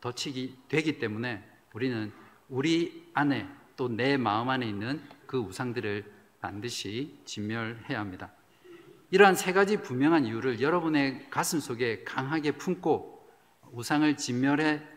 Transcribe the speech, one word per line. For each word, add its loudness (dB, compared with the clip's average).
덫이 -8
되기 -2
때문에 -4
우리는 -4
우리 -2
안에 0
또 -2
내 2
마음 0
안에 -2
있는 -4
그 -2
우상들을 -4
반드시 -8
진멸해야 -6
합니다. -8
이러한 10
세 0
가지 4
분명한 4
이유를 -2
여러분의 2
가슴 0
속에 -2
강하게 -2
품고 -2
우상을 2
진멸해 0